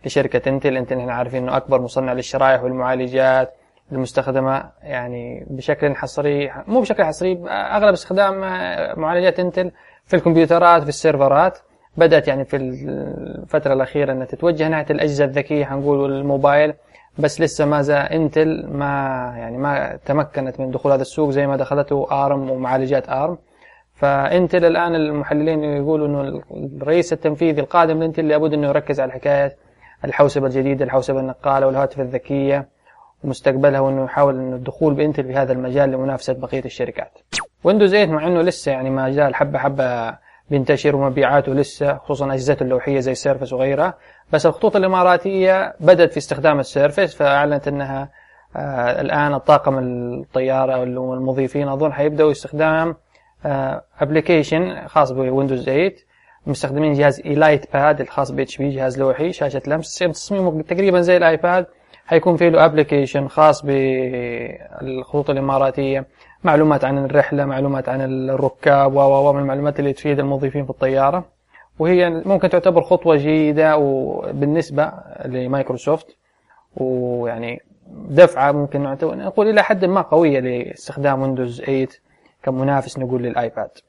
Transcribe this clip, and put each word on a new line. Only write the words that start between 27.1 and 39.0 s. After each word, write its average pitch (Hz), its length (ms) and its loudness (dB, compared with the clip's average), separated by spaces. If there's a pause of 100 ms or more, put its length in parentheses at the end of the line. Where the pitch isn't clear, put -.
التنفيذي 156 480 0
القادم 160 380 2
لإنتل 160 280 -2
لابد 151 260 2
إنه 147 140 0
يركز 147 320 -2
على 131 120 -2
حكاية 139 440 -2 (500)
الحوسبة 135 420 2
الجديدة، 135 380 0
الحوسبة 131 340 0
النقالة 135 480 0
والهواتف 139 320 -2
الذكية 139 680 -2 (560)
ومستقبلها، 135 560 2
وإنه 135 240 0
يحاول 139 320 0
إنه 131 200 -6
الدخول 131 380 -2
بإنتل 147 300 -2
في 127 100 -8
هذا 135 200 0
المجال 127 380 0
لمنافسة 131 420 -4
بقية 131 320 -6
الشركات. - 540 -8 (440)
Windows 202 280 4
ثمانية 196 220 4
مع 151 140 -2
إنه 175 140 2
لسه 170 300 -2
يعني 131 180 -2
ما 131 220 -2